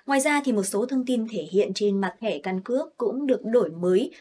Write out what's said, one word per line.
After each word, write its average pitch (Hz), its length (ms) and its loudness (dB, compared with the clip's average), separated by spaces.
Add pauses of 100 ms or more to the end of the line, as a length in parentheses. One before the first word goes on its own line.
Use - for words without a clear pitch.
Ngoài 269 140 4
ra 285 240 2
thì 254 80 2
một 208 100 2
số 208 240 0
thông 254 200 -2
tin 240 220 0
thể 185 240 -6
hiện 196 220 2
trên 202 260 0
mặt 185 200 -2
thẻ 196 180 -2
căn 185 260 -4
cước 285 320 -4
cũng 294 300 -2
được 262 180 2
đổi 220 260 2
mới 180 500 2